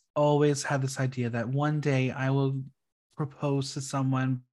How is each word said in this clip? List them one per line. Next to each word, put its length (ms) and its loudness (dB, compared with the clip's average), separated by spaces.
always 480 4
had 200 -2
this 180 -4
idea 300 -2
that 180 -4
one 320 0
day 320 2
I 180 -2
will 300 0
propose 580 -2
to 60 -8
someone 600 -2